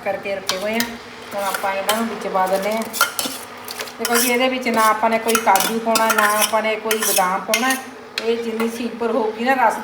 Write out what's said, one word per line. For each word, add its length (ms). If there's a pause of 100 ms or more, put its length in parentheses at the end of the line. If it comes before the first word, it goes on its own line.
ਕਰਕੇ 300
ਰੱਖੇ 220
ਹੋਏ 180
ਆ, 60 (540)
ਹੁਣ 100
ਆਪਾਂ 300
ਇਹਨਾਂ 220
ਨੂੰ 120
ਵਿੱਚ 180
ਪਾ 200
ਦਿੰਦੇ 260
ਹਾਂ। 100 (1160)
ਦੇਖੋ 180
ਜੀ, 140
ਇਹਦੇ 180
ਵਿੱਚ 200
ਨਾ 140
ਆਪਾਂ 280
ਨੇ 80
ਕੋਈ 180
ਕਾਜੂ 420
ਪਾਉਣਾ, 340
ਨਾ 160 (100)
ਆਪਾਂ 240
ਨੇ 160
ਕੋਈ 200
ਬਦਾਮ 440
ਪਾਉਣਾ। 320 (480)
ਇਹ 220
ਜਿੰਨੀ 240
ਸਿੰਪਲ 420
ਹੋਊਗੀ 340
ਨਾ 140
ਰਸ 240